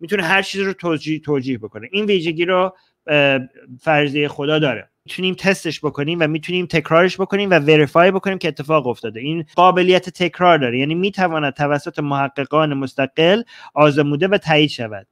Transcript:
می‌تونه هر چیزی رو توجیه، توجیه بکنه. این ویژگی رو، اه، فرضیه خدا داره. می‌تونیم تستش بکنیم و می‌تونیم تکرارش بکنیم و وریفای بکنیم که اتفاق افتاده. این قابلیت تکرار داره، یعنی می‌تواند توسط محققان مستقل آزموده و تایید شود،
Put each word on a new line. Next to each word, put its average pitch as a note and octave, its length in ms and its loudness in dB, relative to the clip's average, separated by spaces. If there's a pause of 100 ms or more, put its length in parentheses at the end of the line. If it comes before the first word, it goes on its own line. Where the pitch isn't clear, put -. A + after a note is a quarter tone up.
می‌تونه F#3 200 -4
هر F#3 200 0
چیزی G3 220 -6
رو G3 80 -4
توجیه، D#3 460 -4
توجیه C3+ 400 -4
بکنه. G#2+ 340 -14
این G#3 120 -2
ویژگی F3 400 0
رو، F#3 320 0 (300)
اه، C#3+ 320 2 (420)
فرضیه D3 480 0
خدا D3 300 -2
داره. B2 320 -2 (140)
می‌تونیم F#3 300 -6
تستش F3+ 460 -4
بکنیم D3+ 400 -6
و D#3 80 2
می‌تونیم E3+ 380 -4
تکرارش F3 540 0
بکنیم G3 300 -2
و F#3 40 4
وریفای D#3 560 4
بکنیم F#3+ 280 -4
که F3+ 100 -4
اتفاق D3 380 -2
افتاده. A2+ 340 -8
این D#3 240 -6 (100)
قابلیت F3+ 560 4
تکرار F3 480 2
داره، B2 200 -2
یعنی C#3+ 160 -2
می‌تواند E3+ 580 -2
توسط D3 460 -4
محققان C#3+ 760 -2
مستقل D3 680 0 (320)
آزموده D3 540 2
و G3 100 2
تایید D3+ 320 2
شود، G#2+ 420 -12